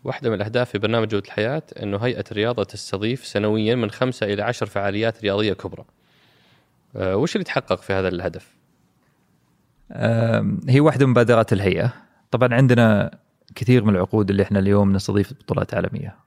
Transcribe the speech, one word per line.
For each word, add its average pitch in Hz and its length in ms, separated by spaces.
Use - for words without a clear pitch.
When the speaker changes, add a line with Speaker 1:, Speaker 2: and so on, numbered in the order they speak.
Speaker 1:
واحدة 131 260
من 107 60
الأهداف 110 340
في - 80
برنامج 110 300
جودة 101 180
الحياة 127 360
أنه 101 140
هيئة 113 340
الرياضة 107 340
تستضيف 107 640
سنويا 107 480
من 113 160
خمسة 127 360
إلى 101 160
عشر 113 240
فعاليات 104 560
رياضية 101 300
كبرى. - 320
آه، 95 200
وش 151 200
اللي 190 80
تحقق - 380
في - 100
هذا 95 160
الهدف؟ 87 460
Speaker 2:
آم، 113 760
هي 131 120
واحدة 139 260
من 131 40
مبادرات 117 420
الهيئة. 98 400
طبعا 120 240
عندنا 117 560
كثير 123 300
من 104 100
العقود 95 360
اللي 98 120
إحنا 101 160
اليوم 98 340
نستضيف 98 400
بطولات - 420
عالمية 90 420